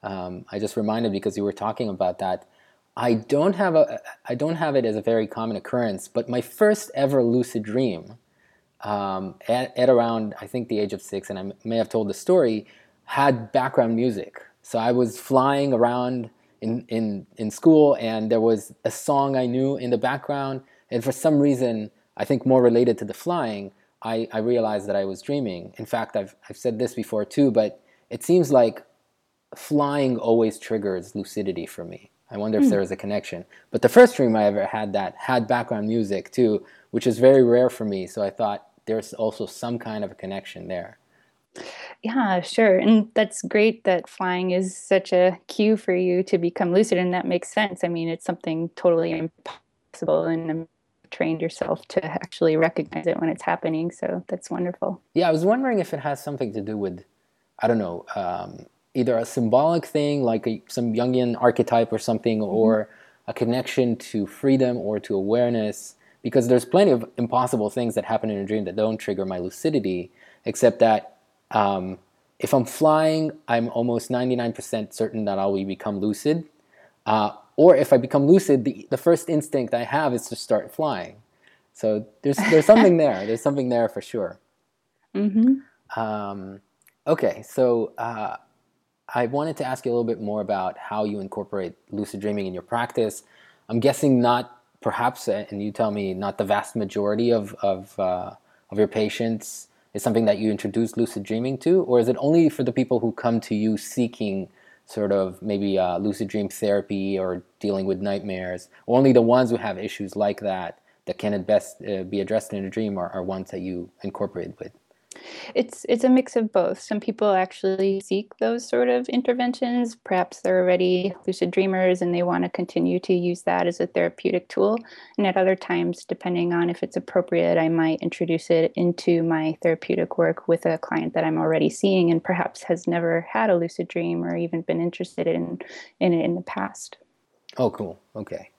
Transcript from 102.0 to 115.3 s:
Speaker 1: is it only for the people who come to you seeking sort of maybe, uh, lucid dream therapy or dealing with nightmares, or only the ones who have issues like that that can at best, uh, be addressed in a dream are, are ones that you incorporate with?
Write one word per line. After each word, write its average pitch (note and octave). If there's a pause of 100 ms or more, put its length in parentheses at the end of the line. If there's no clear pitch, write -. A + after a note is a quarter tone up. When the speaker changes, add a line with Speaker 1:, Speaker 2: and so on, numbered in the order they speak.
Speaker 1:
is A2+
it B2+
only D#3+
for -
the B2
people B2
who A2+
come A#2
to -
you G#2+
seeking G2+ (380)
sort G#2
of F#2+
maybe, G2
uh, F2+
lucid G2+
dream G2+
therapy G2
or F2+ (180)
dealing F#2+
with F#2
nightmares, F#2+ (180)
or A#2+
only C3+
the A#2+
ones A#2+
who A#2
have G2+
issues G2+
like G2+
that F#2 (260)
that -
can G#2
at F#2+
best, - (100)
uh, G2
be G2+
addressed G#2+
in G2
a F#2+
dream G#2+
are, F2
are F#2
ones F#2+
that F#2+
you F2+ (120)
incorporate F2+
with? - (800)